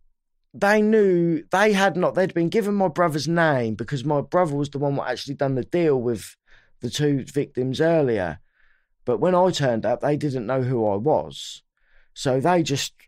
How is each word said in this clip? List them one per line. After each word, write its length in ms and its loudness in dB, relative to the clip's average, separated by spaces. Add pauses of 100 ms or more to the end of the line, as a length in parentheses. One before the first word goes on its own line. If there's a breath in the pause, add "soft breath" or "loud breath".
(520)
they 300 2
knew, 680 2
they 220 4
had 240 2
not, 180 0
they'd 200 0
been 140 0
given 260 0
my 140 2
brother's 400 0
name 480 0
because 280 -6
my 160 0
brother 360 0
was 140 -4
the 80 -10
one 180 -2
what 120 -4
actually 260 -8
done 200 -2
the 100 -2
deal 360 0
with 360 -4 (440 soft breath)
the 100 -6
two 340 0
victims 560 -4
earlier. 600 0 (640)
But 140 -2
when 160 2
I 160 4
turned 360 -2
up, 140 -2
they 160 0
didn't 300 -6
know 160 -2
who 240 0
I 100 0
was. 640 -4 (520)
So 260 -2
they 240 2
just, 280 -4 (160)